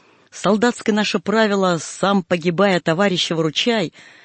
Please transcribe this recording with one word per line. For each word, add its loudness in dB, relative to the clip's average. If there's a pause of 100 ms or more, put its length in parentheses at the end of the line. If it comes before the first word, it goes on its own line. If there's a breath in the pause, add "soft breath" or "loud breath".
(320 soft breath)
Солдатское 0
наше -2
правило 2
«сам -2
погибая, 0
товарища 0
выручай» -2 (320 soft breath)